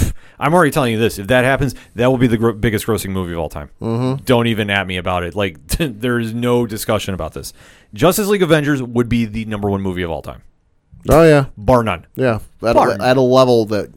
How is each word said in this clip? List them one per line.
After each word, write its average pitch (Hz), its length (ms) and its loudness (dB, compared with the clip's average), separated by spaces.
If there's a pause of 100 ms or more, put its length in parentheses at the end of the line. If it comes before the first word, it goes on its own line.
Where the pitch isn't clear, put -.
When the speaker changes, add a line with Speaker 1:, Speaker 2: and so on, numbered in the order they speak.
(380)
Speaker 1:
I'm 143 160 0
already 165 160 4
telling 127 220 0
you 107 60 -2
this. 110 200 0
If 101 80 -10
that 127 180 2
happens, 135 300 0 (220)
that 117 140 2
will 131 60 2
be 123 120 4
the 110 100 0
gro-, 113 160 0
biggest 104 320 -2
grossing 101 240 -2
movie 92 240 -4
of 82 60 -6
all 76 100 -6
time. 73 180 -14 (140)
Speaker 2:
Mm-hmm. 123 420 -4
Speaker 1:
Don't 117 220 2
even 107 240 -2
at 98 160 -2
me 92 100 -6
about 90 260 -2
it. 87 120 -8
Like, 98 240 -4 (100)
<laughs> - 100 -2
there 123 400 -4
is 113 140 -4
no 120 340 0
discussion 104 460 -4
about 82 220 -8
this. - 180 -12 (400)
Justice 180 360 0
League 202 140 0
Avengers 147 400 2
would 120 280 -2
be 117 160 0
the 110 180 -8
number 104 240 -4
one 98 140 -2
movie 92 200 -4
of 85 80 -4
all 71 120 -8
time. 64 180 -14 (720)
Speaker 2:
Oh, 151 140 8
yeah. 143 220 6 (120)
Speaker 1:
Bar 117 240 2
none. 98 320 -4
Speaker 2:
Yeah. 123 240 0 (240)
At 117 120 2
Speaker 1:
Bar - 180 4
Speaker 2:
a, - 40 -6
Speaker 1:
none. - 100 -4
Speaker 2:
at 127 120 4
a 135 40 4
level 127 440 4
that, 101 300 -4